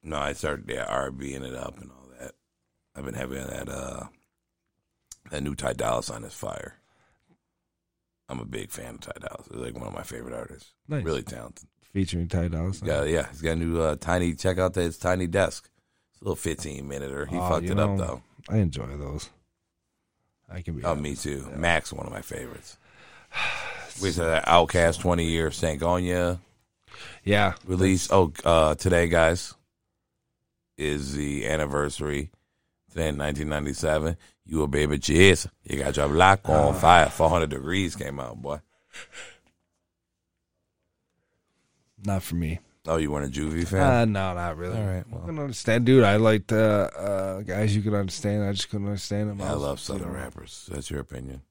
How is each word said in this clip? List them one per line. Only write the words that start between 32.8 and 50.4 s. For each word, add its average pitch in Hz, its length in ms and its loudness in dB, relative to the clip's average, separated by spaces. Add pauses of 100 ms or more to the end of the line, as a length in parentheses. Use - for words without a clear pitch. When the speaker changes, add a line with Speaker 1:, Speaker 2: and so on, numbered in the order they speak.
Speaker 1:
Today 80 200 -2
in 71 80 -4
nineteen 73 300 -4
ninety-seven, 78 680 -2 (300)
You 78 180 0
a - 20 -2
Baby 73 320 2
Jesus. 85 500 6 (140)
You - 160 -8
Got 71 180 -2
Your 73 120 2
Block 92 400 6
on 73 260 4
Speaker 2:
Uh. - 20 -4
Speaker 1:
Fire. 82 320 8
Four 80 220 4
hundred 82 200 2
Degrees 78 440 -2
came 71 240 -8
out, 62 240 -10
boy. 71 160 -6 (3500)
Speaker 2:
Not 98 180 0
for - 120 -8
me. 85 260 -2 (260)
Speaker 1:
Oh, 80 100 0
you 78 140 0
weren't 71 240 -4
a 73 60 -4
Juvie 80 260 -2
fan? 95 140 0
Speaker 2:
Uh, 120 240 4
no, 95 300 0
not 87 240 -4
really. 90 180 -6
Speaker 1:
All 107 100 -2
right, 92 240 -2
well. 82 120 -10
Speaker 2:
I - 40 -10
couldn't 160 140 -6
understand. 120 460 2
Dude, 127 180 10
I 101 120 6
liked, 110 360 4
uh, 107 420 4
uh, 95 460 -2
Guys 104 340 0
You 107 60 4
Could 104 140 0
Understand. 101 500 0
I 98 80 0
just 98 160 -4
couldn't 101 200 -4
understand 101 420 -4
them. 101 80 -8
Speaker 1:
Yeah, 85 140 -4
I - 20 -2
Speaker 2:
was, 73 80 -2
Speaker 1:
love 71 180 -4
Southern - 280 -6
Speaker 2:
you 87 60 -8
know. - 60 -8
Speaker 1:
rappers. - 500 -14